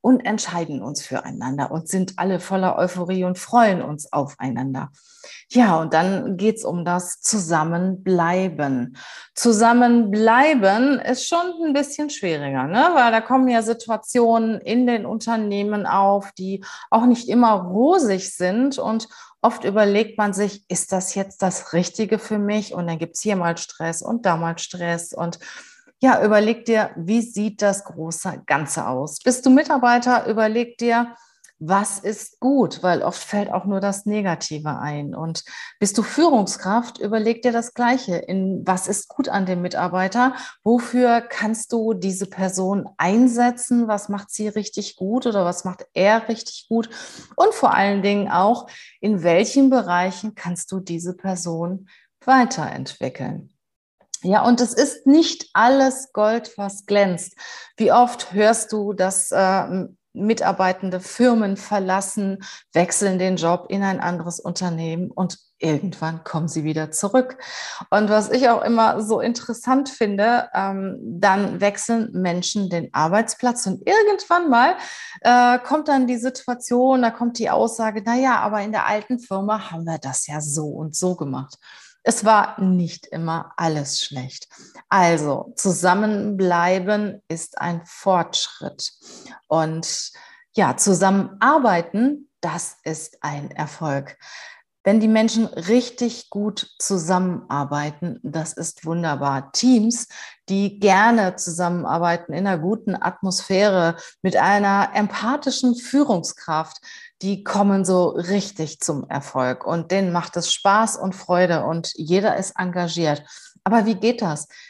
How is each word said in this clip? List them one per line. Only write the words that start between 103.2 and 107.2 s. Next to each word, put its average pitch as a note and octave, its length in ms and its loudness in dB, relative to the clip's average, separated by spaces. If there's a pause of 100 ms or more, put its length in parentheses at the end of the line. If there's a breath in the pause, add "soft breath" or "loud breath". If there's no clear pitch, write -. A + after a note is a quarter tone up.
mit F#3 160 0
einer G3 560 4
empathischen B3 800 0
Führungskraft, F3 1040 -2 (460 loud breath)